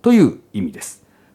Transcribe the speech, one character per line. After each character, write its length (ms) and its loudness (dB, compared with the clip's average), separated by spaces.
と 100 2
い 80 4
う 200 0
意 100 -8
味 100 -8
で 100 -20
す。 220 -20